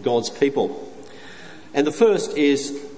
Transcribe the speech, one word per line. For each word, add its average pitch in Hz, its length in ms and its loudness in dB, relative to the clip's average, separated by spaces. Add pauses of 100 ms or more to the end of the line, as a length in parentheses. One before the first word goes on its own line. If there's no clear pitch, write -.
God's 120 260 0
people. - 640 -2 (800)
And 143 120 2
the 147 60 0
first 208 460 2
is 143 420 2 (180)